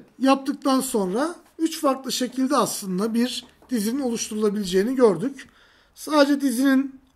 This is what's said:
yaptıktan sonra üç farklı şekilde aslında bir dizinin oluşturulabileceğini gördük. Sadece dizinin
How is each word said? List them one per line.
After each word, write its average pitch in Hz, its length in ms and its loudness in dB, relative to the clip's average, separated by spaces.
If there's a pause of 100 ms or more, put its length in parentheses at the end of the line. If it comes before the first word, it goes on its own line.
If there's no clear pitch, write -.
(200)
yaptıktan 269 640 0
sonra 233 540 -2 (240)
üç 320 200 -2
farklı 262 320 -2
şekilde 262 460 -2
aslında 202 560 -2
bir 240 320 -2 (240)
dizinin 233 320 -2
oluşturulabileceğini 214 960 -2
gördük. 226 540 2 (460)
Sadece 285 460 2
dizinin 269 580 2 (160)